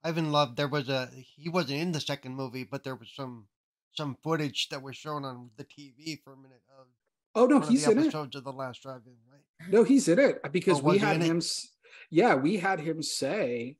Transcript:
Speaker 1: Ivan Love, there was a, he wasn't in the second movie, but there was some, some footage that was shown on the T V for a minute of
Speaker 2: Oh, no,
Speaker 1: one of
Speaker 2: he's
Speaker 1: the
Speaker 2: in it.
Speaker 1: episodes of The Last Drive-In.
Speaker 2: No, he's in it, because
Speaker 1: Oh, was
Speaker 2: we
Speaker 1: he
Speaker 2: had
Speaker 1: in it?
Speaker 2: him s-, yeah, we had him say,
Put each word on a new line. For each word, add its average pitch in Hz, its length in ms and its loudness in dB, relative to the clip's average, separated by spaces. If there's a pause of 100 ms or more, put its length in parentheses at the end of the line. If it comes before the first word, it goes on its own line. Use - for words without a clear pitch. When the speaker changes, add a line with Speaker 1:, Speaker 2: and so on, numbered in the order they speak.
Speaker 1:
Ivan 160 280 -2
Love, 147 240 2
there 147 120 -2
was 135 220 -4
a, 127 240 -4
he 131 340 -16
wasn't 151 320 -2
in 175 120 -2
the 151 80 -2
second 131 360 -8
movie, 131 280 -8
but 139 200 -10
there 131 120 -8
was 117 180 -20
some, 123 320 -14 (480)
some 143 300 -8
footage 151 460 -2
that 143 120 -10
was 135 160 -14
shown 147 260 -10
on 123 340 -14
the 143 60 -16
T 143 320 -20
V 147 280 -10
for 139 100 -20
a 131 40 -20
minute 131 260 -20 (160)
of 127 80 -20 (480)
Speaker 2:
Oh, 226 100 6
no, 285 120 6
Speaker 1:
one 180 60 4
of 151 60 -4
Speaker 2:
he's 254 160 4
Speaker 1:
the 233 60 6
Speaker 2:
in 220 80 6
it. - 20 4
Speaker 1:
episodes 254 340 0
of 135 80 -10
The 135 80 -10
Last 127 300 -10
Drive-In. 127 320 -18 (560)
Speaker 2:
No, 214 140 6
he's 269 240 4
in 175 120 6
it, 254 200 4 (120)
because 170 280 2
Speaker 1:
Oh, 131 40 -4
was 165 100 6
Speaker 2:
we 202 60 6
Speaker 1:
he 214 60 2
Speaker 2:
had 165 120 2
Speaker 1:
in 165 40 0
it? 170 40 2
Speaker 2:
him 165 120 2
s-, - 320 -6 (400)
yeah, 170 260 4
we 151 220 0
had 185 220 -2
him 156 220 -6
say, 135 800 -4